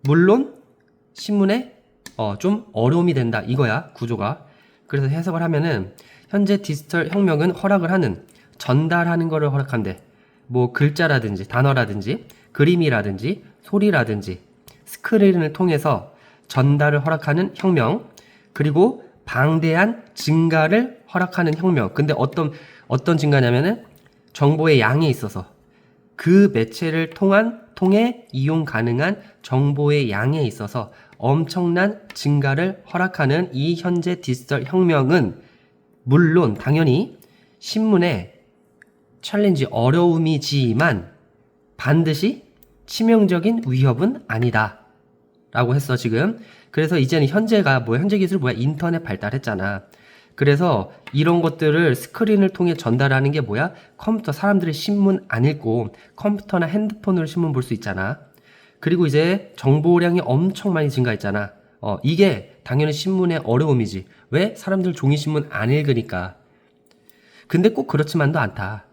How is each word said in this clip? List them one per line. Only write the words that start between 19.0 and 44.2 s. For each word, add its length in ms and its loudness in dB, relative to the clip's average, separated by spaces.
방대한 880 0
증가를 920 0
허락하는 420 -2
혁명. 380 0
근데 220 0
어떤, 360 -2
어떤 300 0
증가냐면은, 680 2
정보의 460 4
양에 280 2
있어서 380 -6
그 360 6
매체를 580 -2
통한, 520 0
통해 580 0
이용 340 -2
가능한 560 -2
정보의 680 0
양에 340 0
있어서 480 -6
엄청난 840 -2
증가를 680 -2
허락하는 600 -2
이 240 -2
현재 440 -4
디지털 440 -6
혁명은, 760 2
물론 500 4
당연히 640 0
신문에 760 0
챌린지, 480 0
어려움이지만 1400 0
반드시 680 0
치명적인 800 2
위협은 600 0